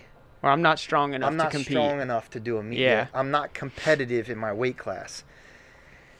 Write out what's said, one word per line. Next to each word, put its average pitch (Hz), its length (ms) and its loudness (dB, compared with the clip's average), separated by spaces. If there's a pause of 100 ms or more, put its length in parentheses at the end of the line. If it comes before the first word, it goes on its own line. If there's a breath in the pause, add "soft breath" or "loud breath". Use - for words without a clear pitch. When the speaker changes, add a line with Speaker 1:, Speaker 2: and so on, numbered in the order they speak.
(420)
Speaker 1:
Or, 139 80 4
"I'm 147 100 4
not 156 180 4
strong 143 360 0
enough 131 140 0
Speaker 2:
"I'm 160 100 -2
Speaker 1:
to 160 60 2
Speaker 2:
not 151 60 0
Speaker 1:
compete." 143 180 -4
Speaker 2:
strong 143 340 2
enough 120 280 -4
to 123 100 -8
do 113 180 -2
a 104 40 -4
meet 117 160 -6
Speaker 1:
Yeah. 127 120 4
Speaker 2:
yet. 117 240 2
I'm 135 160 -2
not 147 240 -2
competitive 127 720 0
in 120 80 -6
my 110 160 -4
weight 127 240 -2
class." - 480 -10 (960 soft breath)